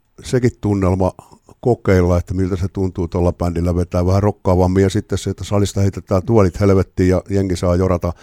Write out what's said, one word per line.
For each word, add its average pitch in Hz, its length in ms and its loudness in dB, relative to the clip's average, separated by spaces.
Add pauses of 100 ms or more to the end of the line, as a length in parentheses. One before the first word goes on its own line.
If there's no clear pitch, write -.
(240)
sekin 123 260 0 (100)
tunnelma 95 520 0 (500)
kokeilla, 92 560 2
että 90 160 -6
miltä 92 220 -2
se 90 120 -4
tuntuu 92 400 -4
tuolla 87 240 0
bändillä 87 440 -2
vetää 90 300 -2
vähän 98 160 2
rokkaavammin, 92 600 2
ja 95 80 2
sitten 104 280 -4
se, - 120 -8
että 95 140 -10
salista 101 360 -2
heitetään 95 420 -2
tuolit 101 380 2
helvettiin 95 480 2
ja 90 220 2
jengi 98 260 -2
saa 90 200 0
jorata, 90 360 0 (100)